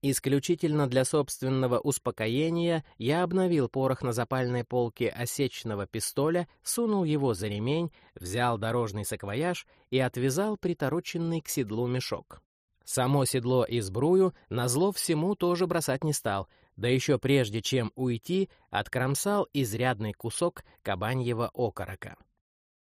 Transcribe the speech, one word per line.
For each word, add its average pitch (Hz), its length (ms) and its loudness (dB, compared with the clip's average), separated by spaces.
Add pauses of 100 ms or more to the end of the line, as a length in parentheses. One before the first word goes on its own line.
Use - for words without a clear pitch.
Исключительно 143 840 2
для 131 180 4
собственного 131 760 0
успокоения 156 1040 0 (140)
я 143 240 0
обновил 175 460 2
порох 131 340 0
на 123 100 0
запальной 123 500 0
полке 120 460 0
осечного 117 760 -4
пистоля, 156 640 -2 (140)
сунул 214 420 0
его 143 300 2
за 98 140 -4
ремень, 131 420 -2 (240)
взял 113 440 0
дорожный 110 460 -2
саквояж 120 640 -4 (240)
и 127 80 2
отвязал 135 600 0
притороченный 165 840 -2
к - 80 -16
седлу 120 400 -2
мешок. - 520 -6 (440)
Само 135 400 2
седло 123 400 2
и 117 160 -2
сбрую, 147 520 2 (160)
назло 127 440 0
всему, 165 420 0
тоже 175 320 2
бросать 165 380 -2
не 156 80 2
стал, 98 360 -2 (280)
да 104 100 -4
ещё 131 320 2
прежде 123 420 2
чем 117 360 0
уйти, 131 520 0 (220)
откромсал 139 840 0
изрядный 110 600 0
кусок - 500 -4 (200)
кабаньего 117 680 -2
окорока. 98 640 -6 (640)